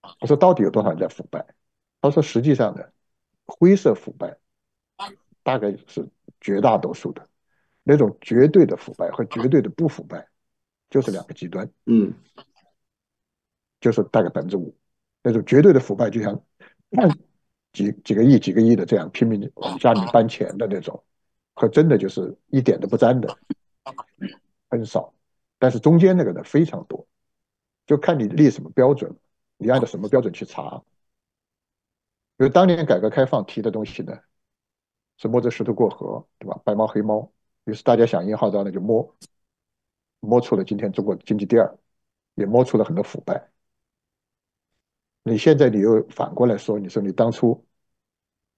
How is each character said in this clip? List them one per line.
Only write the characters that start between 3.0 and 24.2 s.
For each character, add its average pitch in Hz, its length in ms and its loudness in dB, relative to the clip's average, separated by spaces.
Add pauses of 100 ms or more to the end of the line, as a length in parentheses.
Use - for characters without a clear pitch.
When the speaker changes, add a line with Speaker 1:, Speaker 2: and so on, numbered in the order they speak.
Speaker 1:
灰 190 320 4
色 135 180 0
腐 - 180 -10
败 - 260 -14 (1040)
大 131 160 -2
概 104 120 -4 (160)
是 - 220 -12 (320)
绝 202 180 -4
大 185 200 2
多 156 160 0
数 - 180 -10
的， - 160 -20 (540)
那 143 160 4
种 110 240 0
绝 123 260 4
对 160 160 6
的 - 140 0
腐 - 160 -18
败 85 160 -6
和 - 160 -8
绝 117 220 -6
对 143 120 4
的 110 80 -6
不 165 180 -4
腐 - 180 -6
败， - 220 -16 (600)
就 135 140 0
是 113 80 -6
两 95 160 -12
个 - 80 -20
极 - 120 -16
端。” 92 240 -12 (140)
Speaker 2:
嗯。 110 300 2 (1600)
Speaker 1:
就 117 140 2
是 104 120 0
大 110 180 0
概 85 80 -2
百 - 100 -6
分 82 80 -10
之 98 80 -4
五， 87 180 -8 (480)
那 120 80 0
种 110 140 -2
绝 - 160 4
对 196 120 8
的 135 60 6
腐 113 160 -2
败， 110 140 -2
就 107 140 -6
像 104 200 -6 (1300)
几， 101 200 -4 (100)
几 - 120 -4
个 110 100 4
亿、 131 140 8
几 98 140 -2
个 113 80 2
亿 113 140 6
的 95 120 -2
这 113 100 0
样 85 140 -4
拼 113 180 0
命 107 280 -4
往 - 220 -10
家 123 140 2
里 104 80 0 (120)
搬 117 140 4
钱 98 300 -8
的 113 100 -4
那 98 140 -6
种， - 220 -14 (520)
和 117 140 0
真 156 200 4
的 127 100 4
就 95 100 -2
是 92 280 -8 (100)
一 135 160 -2
点 123 180 0
都 98 80 -6
不 117 80 -2
沾 123 240 2
的， - 180 -10 (1300)